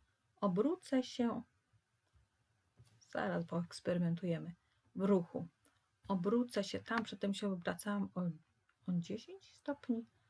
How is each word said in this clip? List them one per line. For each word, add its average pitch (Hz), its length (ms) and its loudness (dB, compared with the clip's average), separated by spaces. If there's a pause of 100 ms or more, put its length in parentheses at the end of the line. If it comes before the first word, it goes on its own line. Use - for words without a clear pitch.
(420)
obrócę 254 640 2
się, 240 380 -2 (1700)
zaraz 175 360 0
poeksperymentujemy, 170 1080 -2 (400)
w 185 60 -4
ruchu. 185 460 2 (600)
Obrócę 226 560 2
się, 196 160 -6
tam 226 240 -2
przedtem 202 300 -2
się 196 180 -2
obracałam 190 640 -2
o, 180 60 -2 (680)
o 185 60 -2
dziesięć 214 600 -6
stopni, 233 520 -4 (240)